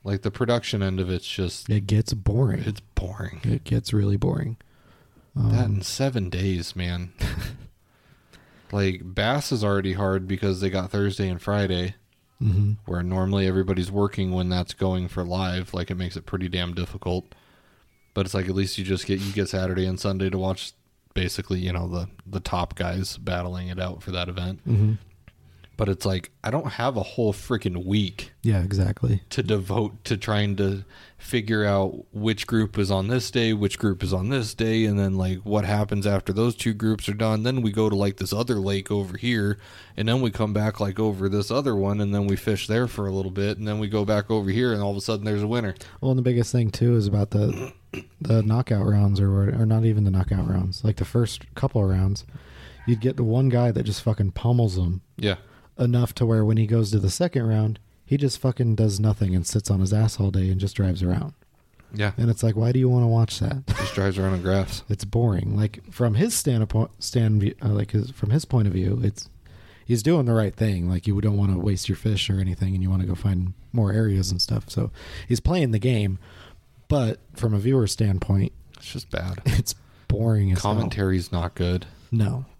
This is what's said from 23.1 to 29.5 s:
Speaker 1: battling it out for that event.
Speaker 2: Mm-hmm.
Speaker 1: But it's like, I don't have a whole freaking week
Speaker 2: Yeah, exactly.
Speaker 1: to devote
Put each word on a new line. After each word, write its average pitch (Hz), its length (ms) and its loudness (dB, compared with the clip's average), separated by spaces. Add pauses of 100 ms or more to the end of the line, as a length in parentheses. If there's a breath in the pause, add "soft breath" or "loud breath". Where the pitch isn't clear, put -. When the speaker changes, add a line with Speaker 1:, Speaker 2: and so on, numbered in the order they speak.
Speaker 1:
battling 90 520 -6
it 90 100 -8
out 90 240 -8
for 101 80 -10
that 90 180 -4
event. 90 380 -6
Speaker 2:
Mm-hmm. 107 280 4 (840 soft breath)
Speaker 1:
But 104 100 0
it's 95 160 -4
like, 95 260 -2 (140)
I 110 60 -2
don't 135 220 -4
have 127 260 -2
a - 40 -2
whole 110 300 -2
freaking 92 540 -4
week 101 460 -2 (100)
Speaker 2:
Yeah, 101 200 2
exactly. 98 680 0
Speaker 1:
to - 120 -4
devote 101 640 -2